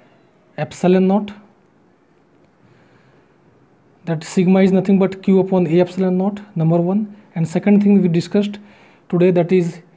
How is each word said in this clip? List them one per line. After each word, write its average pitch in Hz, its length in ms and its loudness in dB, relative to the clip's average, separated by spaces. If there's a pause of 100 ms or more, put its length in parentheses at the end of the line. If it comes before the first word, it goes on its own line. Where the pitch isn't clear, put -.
(580)
epsilon 185 500 0
naught. 202 240 -2 (2750)
That 160 180 -6
sigma 190 380 2
is 190 100 4
nothing 196 260 2
but 190 240 -2
Q 190 180 2
upon 185 280 0
A 165 120 2
epsilon 185 380 -2
naught, 202 220 -4 (160)
number 165 220 0
one. 196 380 -4 (200)
And 165 120 -4
second 202 360 2
thing 202 180 4
we 180 60 2
discussed 202 500 -2 (520)
today, 180 200 2
that 175 220 0
is 170 300 -2 (160)